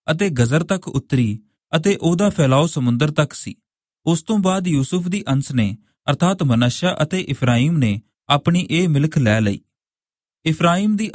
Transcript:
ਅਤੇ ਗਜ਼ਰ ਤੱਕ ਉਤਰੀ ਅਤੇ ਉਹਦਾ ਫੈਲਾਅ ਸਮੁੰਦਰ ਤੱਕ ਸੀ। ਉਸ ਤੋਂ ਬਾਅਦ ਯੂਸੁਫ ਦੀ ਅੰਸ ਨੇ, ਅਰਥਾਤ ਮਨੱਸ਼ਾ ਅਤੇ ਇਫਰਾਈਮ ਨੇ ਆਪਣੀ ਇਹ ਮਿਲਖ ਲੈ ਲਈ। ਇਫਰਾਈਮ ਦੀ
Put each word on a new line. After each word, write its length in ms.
ਅਤੇ 240
ਗਜ਼ਰ 340
ਤੱਕ 240
ਉਤਰੀ 500
ਅਤੇ 240
ਉਹਦਾ 340
ਫੈਲਾਅ 360
ਸਮੁੰਦਰ 440
ਤੱਕ 220
ਸੀ। 220
ਉਸ 160
ਤੋਂ 160
ਬਾਅਦ 300
ਯੂਸੁਫ 400
ਦੀ 200
ਅੰਸ 240
ਨੇ, 240
ਅਰਥਾਤ 360
ਮਨੱਸ਼ਾ 600
ਅਤੇ 180
ਇਫਰਾਈਮ 580
ਨੇ 220
ਆਪਣੀ 420
ਇਹ 180
ਮਿਲਖ 300
ਲੈ 220
ਲਈ। 200
ਇਫਰਾਈਮ 520
ਦੀ 180